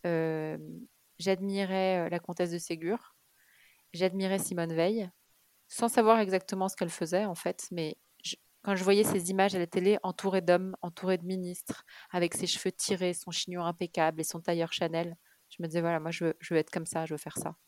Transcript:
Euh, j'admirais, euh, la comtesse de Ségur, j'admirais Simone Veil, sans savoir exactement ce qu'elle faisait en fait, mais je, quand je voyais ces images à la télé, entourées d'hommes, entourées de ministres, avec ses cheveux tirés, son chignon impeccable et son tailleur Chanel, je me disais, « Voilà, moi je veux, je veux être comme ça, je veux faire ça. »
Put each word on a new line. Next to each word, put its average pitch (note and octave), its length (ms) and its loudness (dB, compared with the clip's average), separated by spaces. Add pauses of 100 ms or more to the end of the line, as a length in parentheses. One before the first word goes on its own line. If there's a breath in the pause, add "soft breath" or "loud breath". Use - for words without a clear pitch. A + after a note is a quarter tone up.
Euh, D#3+ 540 0 (600)
j'admirais, F#3+ 880 0
euh, - 40 -4
la E3+ 80 -2
comtesse F3 320 -2
de F3 80 -4
Ségur, E3+ 580 -4 (800 soft breath)
j'admirais F#3+ 440 0
Simone E3+ 360 -2
Veil, F#3 360 2 (580)
sans - 200 -2
savoir A3+ 300 6
exactement F#3+ 500 0
ce - 80 -6
qu'elle E3+ 140 -2
faisait F3+ 340 0
en F#3 100 -4
fait, - 360 -6
mais E3 260 -4 (260)
je, - 140 -8 (240)
quand G3 160 0
je F3+ 80 -2
voyais G3+ 200 8
ces F#3 260 0
images F#3+ 240 4
à F#3 40 0
la F3 80 2
télé, F#3+ 360 4
entourées F#3 400 0
d'hommes, F3+ 400 4
entourées F#3 340 -2
de E3+ 80 -6
ministres, F3+ 600 -6 (260 loud breath)
avec F3 240 0
ses F3 120 -2
cheveux - 260 -2
tirés, F3+ 420 0
son - 160 -10
chignon F3+ 340 -4
impeccable E3+ 560 0
et D#3 40 -2
son E3 160 -6
tailleur E3 340 0
Chanel, E3+ 420 -2 (320 soft breath)
je - 140 -12
me E3 40 -4
disais, « E3 140 0
Voilà, E3 180 2
moi D#3+ 120 -4
je E3+ 140 -4
veux, D#3+ 160 2
je - 120 -8
veux D#3 80 4
être - 100 -4
comme E3 140 -4
ça, D#3+ 220 -4
je D#3+ 80 -6
veux D3 40 -8
faire - 200 -10
ça. » E3 180 -8 (120)